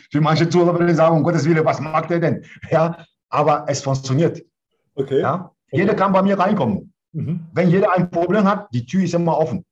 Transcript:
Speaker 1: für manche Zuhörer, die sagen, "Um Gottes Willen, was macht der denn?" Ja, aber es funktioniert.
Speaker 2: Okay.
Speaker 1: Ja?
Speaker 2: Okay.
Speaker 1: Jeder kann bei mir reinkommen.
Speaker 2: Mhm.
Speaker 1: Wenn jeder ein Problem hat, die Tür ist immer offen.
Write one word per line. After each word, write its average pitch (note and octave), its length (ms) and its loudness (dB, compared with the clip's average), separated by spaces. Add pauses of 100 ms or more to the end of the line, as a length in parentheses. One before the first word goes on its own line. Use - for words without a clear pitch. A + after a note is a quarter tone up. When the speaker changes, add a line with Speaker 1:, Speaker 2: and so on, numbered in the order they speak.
(120)
Speaker 1:
für D3 100 0
manche D#3 260 2
Zuhörer, F3 380 2
die F3 80 2
sagen, D#3+ 240 4
"Um C#3+ 60 0
Gottes D#3+ 220 0
Willen, D#3+ 200 2
was C#3 140 0
macht D#3 320 -4
der E3+ 80 -2
denn?" D#3+ 240 -2 (260)
Ja, E3 340 -2 (260)
aber D3 380 0
es C#3 140 -4
funktioniert. C3+ 600 -2 (500)
Speaker 2:
Okay. C#3 280 -2
Speaker 1:
Ja? D#3+ 300 -4 (200)
Speaker 2:
Okay. D3 100 0
Speaker 1:
Jeder G3+ 140 2
kann F#3+ 180 2
bei F#3+ 80 4
mir G3 160 2
reinkommen. F3+ 560 -2 (200)
Speaker 2:
Mhm. D#3 400 -8
Speaker 1:
Wenn F3 160 2
jeder F#3 260 2
ein F3+ 140 0
Problem F3 340 0
hat, G3+ 300 0
die A#2+ 120 -4
Tür F#3 180 0
ist E3+ 100 -2
immer E3 240 0
offen. D#3 340 -2